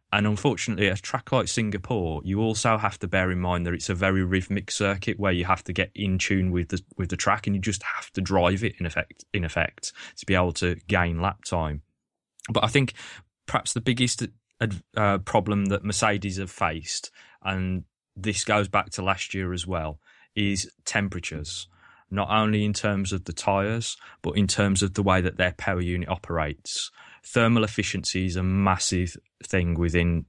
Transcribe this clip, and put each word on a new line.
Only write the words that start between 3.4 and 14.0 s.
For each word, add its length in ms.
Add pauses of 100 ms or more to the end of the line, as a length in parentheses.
mind 260
that 80
it's 160
a 40
very 280
rhythmic 480
circuit 480
where 140
you 120
have 200
to 80
get 240
in 200
tune 360
with 160
the, 120 (160)
with 140
the 60
track, 300
and 100
you 40
just 220
have 300
to 80
drive 420
it 160
in 80
effect, 380 (100)
in 100
effect, 480 (240)
to 80
be 120
able 180
to 220 (100)
gain 340
lap 240
time. 380 (680)
But 140
I 60
think 260 (520)
perhaps 260
the 80
biggest 440 (360)